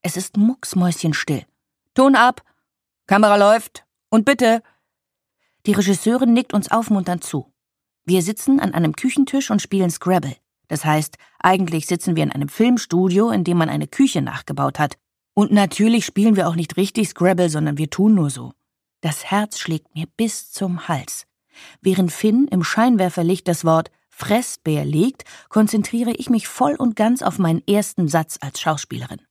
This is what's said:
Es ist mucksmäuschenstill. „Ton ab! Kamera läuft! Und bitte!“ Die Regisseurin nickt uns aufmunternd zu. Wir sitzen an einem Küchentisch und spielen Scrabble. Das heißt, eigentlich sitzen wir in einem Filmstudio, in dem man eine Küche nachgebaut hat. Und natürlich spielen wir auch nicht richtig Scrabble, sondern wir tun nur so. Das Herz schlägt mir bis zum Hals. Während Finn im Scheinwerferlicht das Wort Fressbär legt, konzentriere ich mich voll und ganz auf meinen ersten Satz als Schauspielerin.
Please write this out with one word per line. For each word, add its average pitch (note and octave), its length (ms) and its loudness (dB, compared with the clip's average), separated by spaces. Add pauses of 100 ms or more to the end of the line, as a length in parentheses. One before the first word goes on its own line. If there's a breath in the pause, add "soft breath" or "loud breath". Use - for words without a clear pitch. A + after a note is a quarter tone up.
Es F#3 160 -6
ist - 180 -8
mucksmäuschenstill. F3+ 1080 -2 (480)
„Ton C4+ 220 6
ab! B3 260 2 (640)
Kamera G#3 300 4
läuft! G#3 500 2 (240)
Und A3 160 4
bitte!“ A#3 360 2 (1000)
Die G#3 80 2
Regisseurin A3 640 2
nickt B3 180 0
uns G3+ 180 -2
aufmunternd G3 540 -2
zu. - 260 -8 (540)
Wir F3+ 160 2
sitzen G#3+ 400 0
an F#3+ 140 -4
einem D#3 200 0
Küchentisch C4+ 560 -2
und G#3 120 0
spielen F#3+ 260 -2
Scrabble. E3 480 -2 (320)
Das D#3 160 -6
heißt, D#3 320 -2 (220 soft breath)
eigentlich F3 480 0
sitzen E3+ 300 -2
wir D#3 80 0
in C#3+ 80 -4
einem C#3+ 180 -6
Filmstudio, G#3+ 800 2
in F#3+ 140 0
dem F3 120 0
man D#3+ 140 2
eine D3 180 -6
Küche C4+ 320 0
nachgebaut C#3 580 -6
hat. D3 200 -2 (340)
Und G#3 180 2
natürlich G#3 540 2
spielen G#3 320 2
wir E3+ 100 0
auch E3+ 100 -2
nicht E3 200 -4
richtig G3 320 -2
Scrabble, F3+ 400 2
sondern D3+ 300 -2
wir D#3 100 -4
tun G#3+ 260 2
nur D#3 140 2
so. B2+ 240 -10 (480)
Das D#3 240 -6
Herz G#3 340 -4
schlägt - 360 -8
mir D#3+ 100 -8 (140)
bis - 340 -6
zum F3 360 -6
Hals. - 380 -8 (560 loud breath)
Während F#3 300 2
Finn A#3+ 360 2
im F#3 140 0
Scheinwerferlicht F#3 880 0
das E3 160 -2
Wort D#3+ 260 2 (180)
Fressbär D#3+ 760 -4
legt, D#3 400 -2 (240 loud breath)
konzentriere A3 640 0
ich - 180 -8
mich A3+ 160 2
voll D4 280 -2
und A#3+ 220 -2
ganz A#3 260 0
auf E3+ 160 -2
meinen E3+ 280 0
ersten G3 420 0
Satz D#3+ 320 -2
als - 200 -10
Schauspielerin. C3 600 -6 (100)